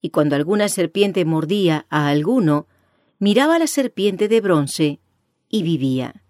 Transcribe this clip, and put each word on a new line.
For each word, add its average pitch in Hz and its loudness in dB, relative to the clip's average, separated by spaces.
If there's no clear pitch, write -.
Y 165 -6
cuando 147 2
alguna 196 0
serpiente 196 0
mordía 160 0
a 151 0
alguno, 151 0
miraba 269 2
la 320 0
serpiente 208 -2
de 220 2
bronce, 151 0
y 214 -2
vivía. 131 -4